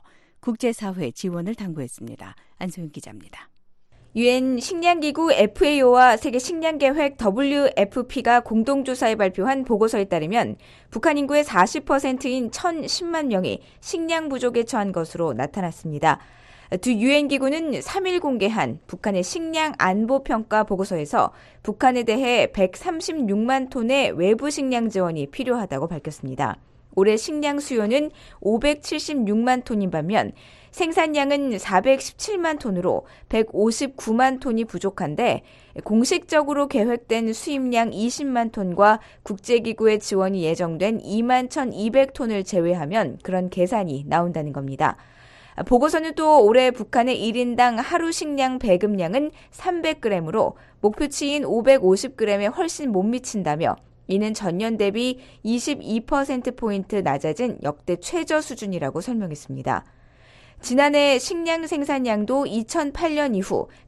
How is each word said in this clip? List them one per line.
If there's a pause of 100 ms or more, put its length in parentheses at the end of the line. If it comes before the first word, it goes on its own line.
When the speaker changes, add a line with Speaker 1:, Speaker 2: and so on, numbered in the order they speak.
(420)
Speaker 1:
국제사회
지원을
당부했습니다. (240)
안소영
기자입니다. (680)
Speaker 2:
유엔
식량기구
에프에이오와
세계
식량계획
더블유에프피가
공동조사에
발표한
보고서에
따르면 (340)
북한
인구의
사십
퍼센트인
천십만
명이 (220)
식량
부족에
처한
것으로
나타났습니다. (640)
두
유엔
기구는
삼
일
공개한
북한의
식량
안보
평가
보고서에서 (300)
북한에
대해
백삼십육만
톤의
외부
식량
지원이
필요하다고
밝혔습니다. (380)
올해
식량
수요는 (320)
오백칠십육만
톤인
반면 (400)
생산량은
사백십칠만
톤으로 (220)
백오십구만
톤이
부족한데 (420)
공식적으로
계획된
수입량
이십만
톤과 (240)
국제기구의
지원이
예정된
이만
천이백
톤을
제외하면
그런
계산이
나온다는
겁니다. (680)
보고서는
또
올해
북한의
일
인당
하루
식량
배급량은 (200)
삼백
그램으로 (260)
목표치인
오백오십
그램에
훨씬
못
미친다며 (320)
이는
전년
대비 (240)
이십이
퍼센트
포인트
낮아진
역대
최저
수준이라고
설명했습니다. (760)
지난해
식량
생산량도
이천팔
년
이후 (200)